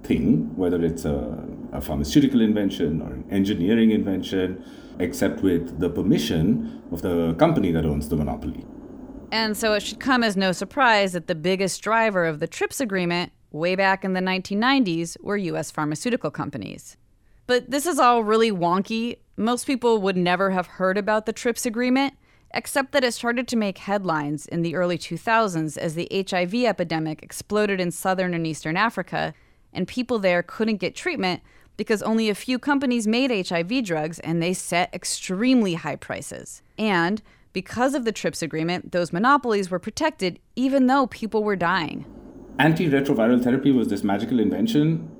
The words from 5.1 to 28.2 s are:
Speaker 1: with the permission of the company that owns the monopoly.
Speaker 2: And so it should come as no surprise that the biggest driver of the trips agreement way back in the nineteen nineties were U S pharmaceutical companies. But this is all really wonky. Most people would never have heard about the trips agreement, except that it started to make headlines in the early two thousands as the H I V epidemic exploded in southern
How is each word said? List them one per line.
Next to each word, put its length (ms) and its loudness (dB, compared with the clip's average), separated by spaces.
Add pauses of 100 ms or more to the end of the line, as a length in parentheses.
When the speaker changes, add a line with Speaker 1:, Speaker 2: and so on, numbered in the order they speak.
Speaker 1:
with 380 0
the 100 2
permission 1000 0
of 120 -6
the 320 0
company 360 4
that 140 0
owns 240 -2
the 80 0
monopoly. 480 -4 (680)
Speaker 2:
And 220 -2
so 160 0
it 100 2
should 200 -10
come 240 2
as 100 0
no 160 2
surprise 640 2
that 140 -6
the 80 0
biggest 460 -2
driver 440 2
of 160 -2
the 60 -4
trips 340 -4
agreement 500 -2 (180)
way 260 0
back 280 2
in 80 -2
the 80 0
nineteen 400 -2
nineties 640 2
were 160 -4
U 180 -4
S 160 -6
pharmaceutical 580 -2
companies. 680 -10 (500)
But 240 0
this 140 -2
is 120 0
all 280 6
really 260 4
wonky. 680 0 (220)
Most 240 0
people 380 2
would 120 2
never 360 2
have 160 0
heard 320 0
about 260 0
the 80 -4
trips 320 -2
agreement, 480 0 (400)
except 380 -2
that 120 2
it 80 2
started 360 -2
to 80 -2
make 240 0
headlines 680 -2
in 160 -4
the 140 -2
early 240 0
two 180 -8
thousands 600 0
as 180 -4
the 160 -4
H 200 -4
I 140 0
V 220 0
epidemic 560 -2
exploded 580 -2
in 80 0
southern 460 -2